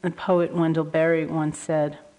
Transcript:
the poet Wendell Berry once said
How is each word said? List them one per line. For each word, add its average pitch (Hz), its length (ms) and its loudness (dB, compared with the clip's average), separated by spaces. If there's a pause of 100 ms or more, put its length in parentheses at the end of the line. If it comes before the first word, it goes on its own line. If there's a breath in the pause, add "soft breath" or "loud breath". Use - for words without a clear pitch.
the 180 80 0
poet 175 420 0
Wendell 160 320 2
Berry 160 420 2
once 156 320 -2
said 147 400 -2 (200)